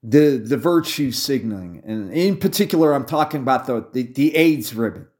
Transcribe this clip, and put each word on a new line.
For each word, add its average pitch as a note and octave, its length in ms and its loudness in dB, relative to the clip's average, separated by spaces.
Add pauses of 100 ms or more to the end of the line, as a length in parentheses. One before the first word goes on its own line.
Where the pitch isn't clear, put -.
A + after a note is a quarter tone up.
the, C#3+ 360 4
the A#2 200 -2
virtue D#3 540 0
signaling. G#2 720 -6
And G#2 260 -8
in E3+ 260 0
particular, E3 560 2
I'm C3+ 120 0
talking D3+ 360 -2
about C3 260 0
the, B2+ 260 -4
the, B2+ 180 -2
the D3+ 240 2
aids D#3 380 2
ribbon. A2 340 -4 (120)